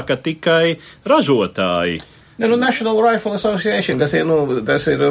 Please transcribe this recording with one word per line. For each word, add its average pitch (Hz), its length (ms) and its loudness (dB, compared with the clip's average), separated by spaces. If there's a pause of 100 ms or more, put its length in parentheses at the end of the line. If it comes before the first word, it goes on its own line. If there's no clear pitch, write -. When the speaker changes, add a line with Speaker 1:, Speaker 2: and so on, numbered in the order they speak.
Speaker 1:
ka - 120 -2
tikai 165 640 0 (260)
ražotāji. 92 960 0 (360)
Speaker 2:
Ne, 226 120 0
nu, 240 80 2
National 240 420 0
Rifle 220 380 0
Association, 202 640 -2
kas 139 160 0
ir, - 100 0
nu, 143 380 0
tas 139 240 0
ir, 139 220 0